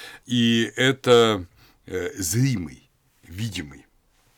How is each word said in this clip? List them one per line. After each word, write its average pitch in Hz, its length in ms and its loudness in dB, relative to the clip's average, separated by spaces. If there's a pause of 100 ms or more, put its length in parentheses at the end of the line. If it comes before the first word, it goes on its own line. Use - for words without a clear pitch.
(240)
и 117 520 0
это, 120 680 4 (380)
э, 90 320 -8
зримый, 98 720 -4 (360)
видимый. 85 600 -12 (540)